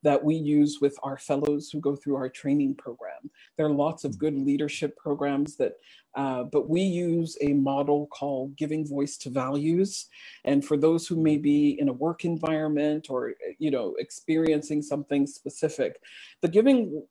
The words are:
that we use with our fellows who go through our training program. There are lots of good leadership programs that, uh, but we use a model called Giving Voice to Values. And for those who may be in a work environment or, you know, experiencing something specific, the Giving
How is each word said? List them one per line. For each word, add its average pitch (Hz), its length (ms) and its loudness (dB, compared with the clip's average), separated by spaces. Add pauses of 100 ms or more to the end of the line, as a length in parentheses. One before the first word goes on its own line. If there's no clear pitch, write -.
that 143 200 4
we 151 140 2
use 147 460 2
with 139 200 2
our 135 160 -8
fellows 147 520 -2
who 151 100 -6
go 143 160 -2
through 143 220 -4
our 131 100 -4
training 139 480 0
program. - 540 -14 (260)
There 160 100 0
are 151 80 2
lots 147 300 0
of 117 140 -4
good 151 180 0
leadership 143 640 -2
programs 143 580 -2
that, 127 200 -2 (400)
uh, 131 280 -2
but 139 240 0
we 165 140 2
use 170 580 0
a 143 140 2
model 143 540 2
called 139 500 -6
Giving 156 280 -4
Voice 143 340 -4
to 139 100 -10
Values. 143 760 -2 (360)
And 139 220 2
for 151 100 0
those 160 320 2
who 175 80 -2
may 156 220 4
be 147 420 4
in 143 80 2
a 131 60 0
work 156 320 -4
environment 156 840 0
or, 123 260 -4 (240)
you 151 120 0
know, 113 260 -2
experiencing 156 840 0
something 143 440 -2
specific, - 760 -4 (400)
the 175 80 2
Giving 214 600 4